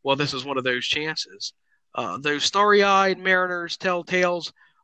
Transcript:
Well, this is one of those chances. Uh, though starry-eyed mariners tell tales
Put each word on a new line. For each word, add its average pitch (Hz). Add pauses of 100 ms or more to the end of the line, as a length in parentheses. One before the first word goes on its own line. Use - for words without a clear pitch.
Well, 135
this 143
is 131
one 139
of 127
those 123
chances. - (420)
Uh, 110
though 147
starry-eyed 196
mariners 180
tell 180
tales 175 (300)